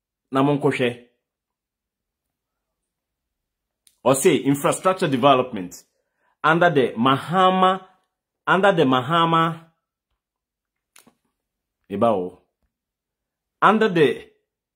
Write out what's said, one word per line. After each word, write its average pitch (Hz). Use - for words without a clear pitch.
na 135
monkɔhwɛ. 139
Ɔse, 135
infrastructure 160
development. 127
under 170
the 135
Mahama, 185
under 190
the 165
Mahama, 165
Ibao, 101
under 214
the 156